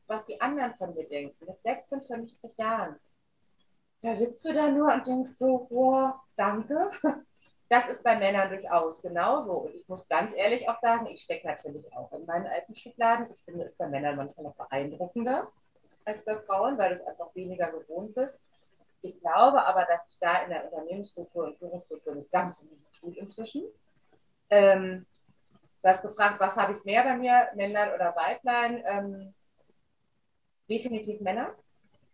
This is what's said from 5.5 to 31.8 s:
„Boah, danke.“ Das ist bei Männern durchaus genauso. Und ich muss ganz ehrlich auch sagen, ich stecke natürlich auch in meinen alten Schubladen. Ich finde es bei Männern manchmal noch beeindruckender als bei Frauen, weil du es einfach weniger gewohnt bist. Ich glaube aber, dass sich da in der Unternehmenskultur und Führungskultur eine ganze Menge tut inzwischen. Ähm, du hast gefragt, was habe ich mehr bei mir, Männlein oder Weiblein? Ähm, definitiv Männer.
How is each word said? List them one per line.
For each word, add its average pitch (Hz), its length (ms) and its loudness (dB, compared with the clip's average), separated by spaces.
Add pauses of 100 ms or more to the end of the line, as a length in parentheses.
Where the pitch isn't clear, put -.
„Boah, 262 520 2 (160)
danke.“ 226 540 0 (760)
Das 240 180 4
ist 254 160 -10
bei 226 140 6
Männern 196 320 2
durchaus 170 520 -2
genauso. 196 520 0
Und - 220 -6
ich - 120 -20
muss 185 220 -12
ganz - 260 0
ehrlich 226 320 0
auch 233 140 -2
sagen, 233 260 2
ich - 140 -14
stecke - 260 -8
natürlich 147 380 -10 (100)
auch 127 160 -12
in 151 140 -12
meinen 175 200 -4
alten 175 300 -8
Schubladen. 233 540 0
Ich - 160 -20
finde 170 180 -10
es - 140 -14
bei 165 100 -4
Männern 143 300 -2
manchmal 143 300 -10
noch - 80 -14
beeindruckender 202 920 -4 (560)
als 214 220 -8
bei 214 100 -2
Frauen, 214 420 0
weil 196 120 4
du 180 60 -2
es - 120 -12
einfach - 260 -12
weniger 180 380 -4
gewohnt 175 420 -10
bist. 262 280 -4 (640)
Ich 175 180 -12
glaube 220 440 6
aber, 185 200 4
dass 170 200 0
sich - 140 -20
da 180 240 2
in 180 60 -10
der 160 160 -6
Unternehmenskultur 170 800 -8
und 151 140 -12
Führungskultur 170 520 -12
eine 143 120 -10
ganze 175 420 -4
Menge 151 160 -20 (180)
tut 170 160 -12
inzwischen. 220 480 -10 (840)
Ähm, 190 560 6 (760)
du - 80 8
hast - 120 6
gefragt, 202 400 2
was 190 160 0
habe 202 160 2
ich 208 100 -10
mehr 214 200 4
bei 254 120 2
mir, 247 400 4
Männlein 202 380 0
oder 175 240 0
Weiblein? 240 680 0
Ähm, 196 480 -6 (1400)
definitiv 214 520 -4
Männer. 214 340 -4 (580)